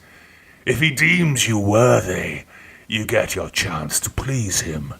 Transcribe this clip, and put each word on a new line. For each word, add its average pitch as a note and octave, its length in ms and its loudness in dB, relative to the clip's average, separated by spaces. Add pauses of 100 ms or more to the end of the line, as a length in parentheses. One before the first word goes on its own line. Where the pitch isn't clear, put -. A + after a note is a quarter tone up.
(640)
If A#2 140 0
he D#3 120 2
deems D#3 560 2
you A2+ 100 0
worthy, G2+ 840 2 (440)
you G#2+ 180 -4
get G#2+ 300 0
your E2+ 140 -6
chance D#2 520 -4
to - 80 -6
please A#2+ 520 -2
him. D2+ 380 -6